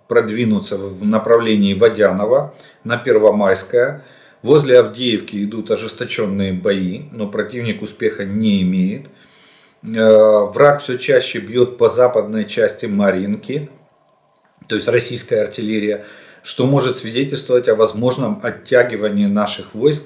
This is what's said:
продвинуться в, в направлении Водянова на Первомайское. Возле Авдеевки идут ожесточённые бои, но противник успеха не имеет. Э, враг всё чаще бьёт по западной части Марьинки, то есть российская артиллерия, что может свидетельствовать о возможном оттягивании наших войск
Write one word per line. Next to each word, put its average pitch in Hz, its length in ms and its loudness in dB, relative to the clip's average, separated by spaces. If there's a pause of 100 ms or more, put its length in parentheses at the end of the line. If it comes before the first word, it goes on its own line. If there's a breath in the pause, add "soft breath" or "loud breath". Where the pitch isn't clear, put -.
продвинуться 107 720 -2
в, 95 220 -10
в 104 60 -8
направлении 110 680 2
Водянова 104 800 0 (300 loud breath)
на 120 140 -4
Первомайское. 107 1040 2 (420 loud breath)
Возле 131 320 4
Авдеевки 107 680 0
идут 107 280 -6
ожесточённые 101 840 -4
бои, 95 580 -4
но 110 160 -8
противник 110 540 -6
успеха 104 440 -6
не 101 360 0
имеет. 92 460 -2 (760 soft breath)
Э, 107 600 6
враг 143 360 2
всё 123 160 -6
чаще 123 420 0
бьёт 123 400 0
по 113 100 4
западной 110 560 0
части 113 400 -2
Марьинки, 104 840 -2 (960)
то 113 80 -4
есть 104 120 -4
российская 120 540 -2
артиллерия, 107 640 -4 (380 loud breath)
что - 240 -2
может 127 280 0
свидетельствовать 123 720 -2
о 113 80 4
возможном 110 680 0
оттягивании 104 840 -2
наших 101 480 -4
войск 147 320 0